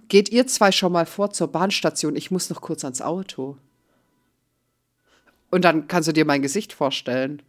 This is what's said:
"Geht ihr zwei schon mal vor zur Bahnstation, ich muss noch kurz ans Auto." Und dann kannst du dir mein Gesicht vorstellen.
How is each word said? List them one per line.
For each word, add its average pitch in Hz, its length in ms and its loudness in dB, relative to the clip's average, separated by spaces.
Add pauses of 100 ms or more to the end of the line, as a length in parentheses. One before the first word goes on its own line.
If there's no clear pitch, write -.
"Geht 196 200 6
ihr 240 180 4
zwei 202 240 4
schon 190 200 0
mal 170 160 0
vor 202 240 -4
zur 165 160 -2
Bahnstation, 180 680 -2
ich - 140 -8
muss 180 220 -4
noch - 100 -10
kurz - 220 -8
ans 127 180 -8
Auto." 143 560 -8 (1900)
Und 180 160 2
dann 160 220 4
kannst 170 200 0
du 160 60 0
dir 156 120 4
mein 143 160 2
Gesicht 139 320 -4
vorstellen. 135 760 -4